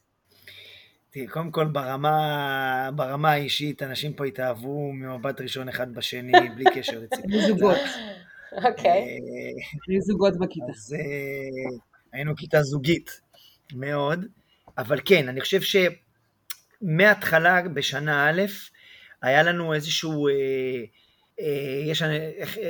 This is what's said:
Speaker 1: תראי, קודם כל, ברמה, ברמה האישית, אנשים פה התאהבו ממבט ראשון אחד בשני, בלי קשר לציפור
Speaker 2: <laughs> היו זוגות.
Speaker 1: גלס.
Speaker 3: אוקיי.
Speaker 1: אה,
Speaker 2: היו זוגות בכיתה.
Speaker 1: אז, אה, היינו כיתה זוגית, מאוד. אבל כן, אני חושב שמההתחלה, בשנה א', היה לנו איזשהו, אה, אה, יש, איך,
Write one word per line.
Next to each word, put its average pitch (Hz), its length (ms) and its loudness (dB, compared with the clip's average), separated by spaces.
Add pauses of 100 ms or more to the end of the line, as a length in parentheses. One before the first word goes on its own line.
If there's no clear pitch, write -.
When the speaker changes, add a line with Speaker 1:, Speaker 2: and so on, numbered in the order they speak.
(1080)
Speaker 1:
תראי, 131 180 -12
קודם 160 240 -6
כל, 156 140 2
ברמה, 139 1300 0
ברמה 147 360 2
האישית, 143 520 -2
אנשים 139 300 -6
פה 143 120 -4
התאהבו 135 680 -4
ממבט 131 480 -6
ראשון 127 280 -8
אחד 123 240 -6
בשני, 123 640 2
בלי 127 100 -6 (100)
קשר - 240 -6
לציפור - 320 -6
Speaker 2:
<laughs> 214 80 2
היו 196 80 4
זוגות. 185 300 6
Speaker 1:
גלס. 277 180 -4 (680)
Speaker 3:
אוקיי. 196 360 4
Speaker 1:
אה, 123 60 -6 (840)
Speaker 2:
היו 190 120 2
זוגות 190 380 2
בכיתה. 165 300 -4
Speaker 1:
אז, - 300 -10
אה, 135 800 -6 (360)
היינו 143 220 -2
כיתה 151 280 -2
זוגית, 143 580 -2 (520)
מאוד. 147 520 -2 (520)
אבל 131 280 0
כן, 156 240 6
אני 131 120 -6
חושב 190 180 0 (1200)
שמההתחלה, 180 800 4 (120)
בשנה 143 560 0
א', 175 120 2 (800)
היה 135 220 6
לנו 170 300 2
איזשהו, 151 540 0
אה, 139 60 4 (1080)
אה, 143 460 -2
יש, 151 160 -2 (360)
איך, 185 200 -8 (120)